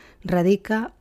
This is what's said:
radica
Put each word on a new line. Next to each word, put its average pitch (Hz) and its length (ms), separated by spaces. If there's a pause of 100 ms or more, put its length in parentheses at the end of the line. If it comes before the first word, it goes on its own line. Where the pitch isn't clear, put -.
(220)
radica 196 800